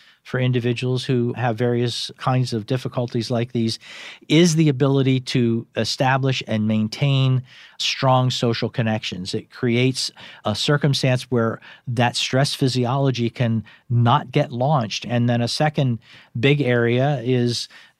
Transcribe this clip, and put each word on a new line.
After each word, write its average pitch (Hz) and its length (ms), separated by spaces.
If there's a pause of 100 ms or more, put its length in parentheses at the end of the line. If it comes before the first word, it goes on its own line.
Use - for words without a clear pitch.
(220)
for - 160
individuals 127 680
who 120 280
have 117 240
various 120 640
kinds 127 340
of 107 140
difficulties 123 640
like 117 220
these 113 260 (500)
is 160 260
the 160 140
ability 135 500
to 117 480 (100)
establish 131 680
and 110 220
maintain 131 760 (360)
strong 127 520
social 117 380
connections. 110 640
It - 180
creates 127 600 (340)
a 104 100
circumstance 139 760
where 113 280 (300)
that 120 280
stress - 380
physiology 127 760
can 113 340 (240)
not 120 420
get 147 220
launched. 123 540
And 120 220
then 120 120
a 120 80
second 143 500 (400)
big 143 220
area 123 640
is 120 420 (340)